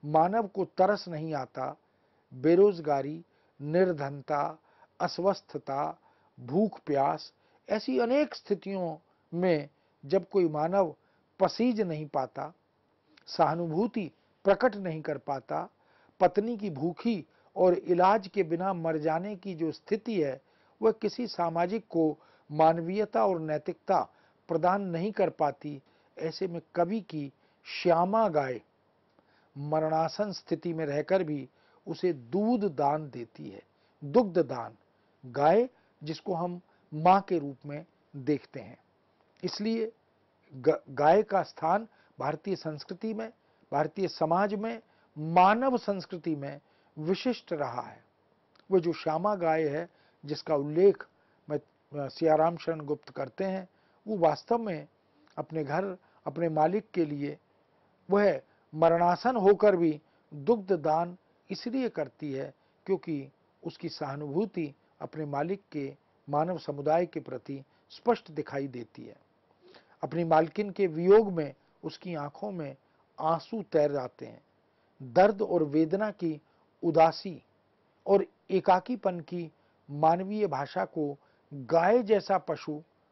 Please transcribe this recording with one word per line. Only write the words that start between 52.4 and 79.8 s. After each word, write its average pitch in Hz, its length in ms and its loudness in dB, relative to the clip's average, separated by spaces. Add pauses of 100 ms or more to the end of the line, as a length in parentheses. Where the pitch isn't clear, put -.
शरण 160 240 -6
गुप्त 147 280 -8
करते 139 340 -8
हैं, 190 260 -6 (380)
वो 214 100 -4
वास्तव 165 400 2
में 180 300 -6 (500)
अपने 156 260 -6
घर, 180 340 -4 (280)
अपने 165 240 -4
मालिक 160 440 0
के 170 120 2
लिए 147 320 -8 (720)
वह 190 320 4 (340)
मरणासन 170 600 4
होकर 202 400 6
भी 160 260 0 (320)
दुग्ध 190 380 0
दान 170 460 0 (340)
इसलिए 240 380 -4
करती 147 440 -8
है 139 200 -8 (320)
क्योंकि 151 460 -4 (320)
उसकी 165 260 -10
सहानुभूति 147 840 -6 (280)
अपने 151 240 -10
मालिक 151 360 -4 (100)
के, 139 240 -8 (340)
मानव 160 280 -2
समुदाय 151 480 0
के 165 140 -8
प्रति 135 440 -12 (260)
स्पष्ट - 420 -2
दिखाई 143 360 -6
देती 123 380 -14
है। 110 100 -20 (880)
अपनी 156 200 -2
मालकिन 165 460 2
के 190 180 0
वियोग 185 440 6
में 151 220 -4 (300)
उसकी 170 320 -10
आंखों 147 360 -8
में 151 240 -10 (440)
आंसू 165 440 -2
तैर 147 280 2
जाते 127 340 -6
हैं। 117 180 -20 (680)
दर्द 196 280 6
और 170 220 2
वेदना 160 480 0
की 160 300 -6 (420)
उदासी 160 600 2 (640)
और 190 180 6 (260)
एकाकीपन 185 680 2
की 165 320 -10 (400)